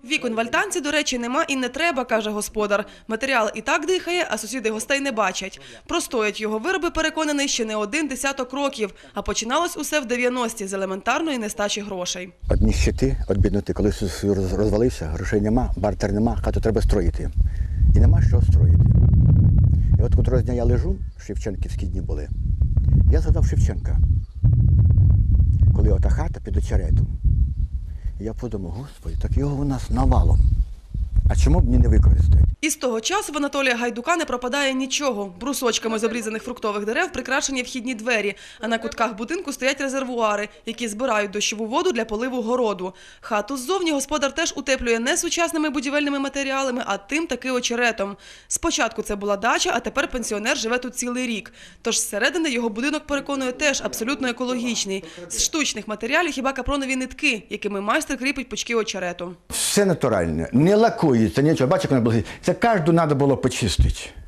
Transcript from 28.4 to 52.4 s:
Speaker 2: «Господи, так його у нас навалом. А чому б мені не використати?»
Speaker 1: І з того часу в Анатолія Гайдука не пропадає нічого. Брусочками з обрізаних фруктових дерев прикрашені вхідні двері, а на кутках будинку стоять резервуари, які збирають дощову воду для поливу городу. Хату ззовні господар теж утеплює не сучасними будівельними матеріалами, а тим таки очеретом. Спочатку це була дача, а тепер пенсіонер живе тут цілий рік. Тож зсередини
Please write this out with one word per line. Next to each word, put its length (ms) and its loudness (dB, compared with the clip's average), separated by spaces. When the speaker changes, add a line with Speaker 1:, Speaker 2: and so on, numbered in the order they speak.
Speaker 2:
«Господи, 500 -10
так 140 -2
його 200 0
у 80 -2
нас 260 -4
навалом. 480 4
А 60 2
чому 240 6
б 40 6
мені 140 4
не 100 8
використати?» 500 6
Speaker 1:
І 100 0
з 60 -4
того 240 0
часу 320 -2
в 40 -4
Анатолія 400 0
Гайдука 400 -2
не 80 -2
пропадає 500 -2
нічого. 680 -4
Брусочками 580 -2
з 60 -2
обрізаних 380 -4
фруктових 420 -6
дерев 280 -2
прикрашені 500 -4
вхідні 320 -8
двері, 400 -2
а 80 -8
на 100 -2
кутках 380 -6
будинку 360 -8
стоять 280 -4
резервуари, 680 -4
які 220 -6
збирають 420 -2
дощову 360 -6
воду 260 -2
для 120 -2
поливу 380 -4
городу. 520 -4
Хату 360 -6
ззовні 360 -2
господар 420 -2
теж 220 -4
утеплює 420 -2
не 180 -2
сучасними 540 -2
будівельними 480 -2
матеріалами, 680 -4
а 120 -4
тим 280 -6
таки 240 -8
очеретом. 640 -2
Спочатку 540 -4
це 140 -6
була 200 -2
дача, 380 -2
а 60 -2
тепер 280 -4
пенсіонер 500 -4
живе 200 -4
тут 180 -10
цілий 300 -6
рік. 260 -8
Тож 180 -2
зсередини 500 -2